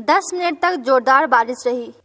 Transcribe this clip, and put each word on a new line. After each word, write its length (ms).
दस 340
मिनट 280
तक 140
जोरदार 500
बारिश 400
रही। 260